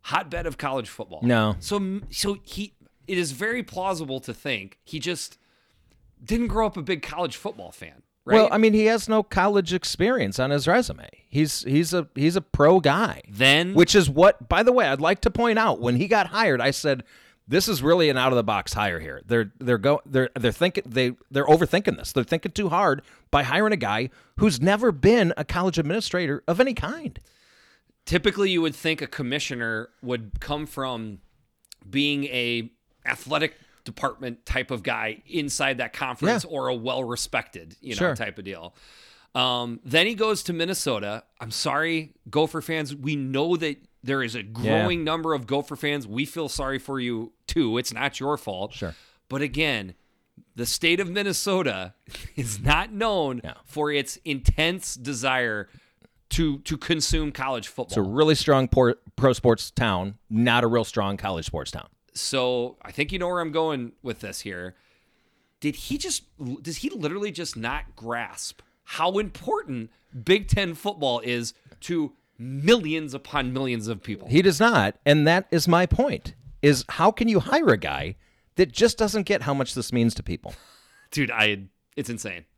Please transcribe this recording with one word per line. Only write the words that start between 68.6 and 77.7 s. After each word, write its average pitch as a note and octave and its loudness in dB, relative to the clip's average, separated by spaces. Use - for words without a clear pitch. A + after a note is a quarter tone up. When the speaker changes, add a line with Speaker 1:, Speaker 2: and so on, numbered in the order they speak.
Speaker 1:
how F#3 -2
important E3+ -6
Big G3 2
Ten F#3 2
football D3 -2
is A#2+ -4
to D#3+ -4
millions D3+ 2
upon C3+ -4
millions B2 -2
of G#2+ -6
people? - -10
Speaker 2:
He D3 6
does E3+ 4
not, F3 4
and D3 6
that F3 2
is E3 2
my F3 6
point, - 0
is C#3+ 4
how F#3+ 4
can A3+ 0
you G3+ 6
hire C#4+ 2
a A#2 6